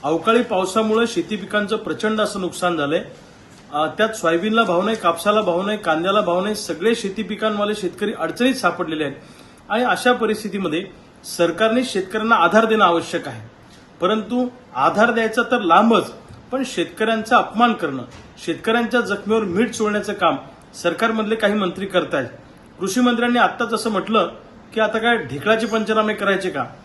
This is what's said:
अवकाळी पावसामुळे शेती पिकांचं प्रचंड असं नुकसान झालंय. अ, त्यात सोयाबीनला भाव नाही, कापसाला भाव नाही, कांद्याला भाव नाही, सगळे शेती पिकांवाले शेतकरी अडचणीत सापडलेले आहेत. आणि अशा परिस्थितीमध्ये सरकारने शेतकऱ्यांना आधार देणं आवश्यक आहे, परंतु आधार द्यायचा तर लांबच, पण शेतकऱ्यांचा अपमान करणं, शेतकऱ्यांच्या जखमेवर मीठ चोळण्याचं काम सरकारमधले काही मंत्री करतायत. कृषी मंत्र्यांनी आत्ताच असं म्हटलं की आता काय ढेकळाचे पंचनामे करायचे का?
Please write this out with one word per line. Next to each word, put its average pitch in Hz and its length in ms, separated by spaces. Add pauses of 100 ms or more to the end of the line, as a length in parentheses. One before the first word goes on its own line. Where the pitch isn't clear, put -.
अवकाळी 190 380
पावसामुळे 214 640
शेती 208 300
पिकांचं 208 400
प्रचंड 214 440
असं 208 200
नुकसान 175 360
झालंय. 151 280 (680)
अ, 151 140
त्यात - 220
सोयाबीनला 214 540
भाव 180 200
नाही, 214 140
कापसाला 202 440
भाव 180 220
नाही, 208 160
कांद्याला 180 420
भाव 175 200
नाही, 208 140
सगळे 220 400
शेती 202 280
पिकांवाले 208 520
शेतकरी 208 440
अडचणीत 202 360
सापडलेले 160 500
आहेत. 135 120 (520)
आणि 233 160
अशा 240 280
परिस्थितीमध्ये 196 720 (520)
सरकारने 220 480
शेतकऱ्यांना 214 500
आधार 190 300
देणं 214 200
आवश्यक 170 440
आहे, 113 200 (520)
परंतु 220 480 (260)
आधार 180 360
द्यायचा 226 320
तर 233 180
लांबच, 202 500 (420)
पण 269 140
शेतकऱ्यांचा 220 680
अपमान 220 360
करणं, 135 300 (440)
शेतकऱ्यांच्या 233 540
जखमेवर 202 420
मीठ 196 280
चोळण्याचं 208 420
काम 160 240 (460)
सरकारमधले 220 520
काही 208 200
मंत्री 190 320
करतायत. 165 400 (520)
कृषी 190 220
मंत्र्यांनी 240 380
आत्ताच 220 340
असं 226 180
म्हटलं 196 400 (440)
की 220 60
आता 220 180
काय 233 180
ढेकळाचे 208 500
पंचनामे 214 480
करायचे 190 360
का? 139 140 (200)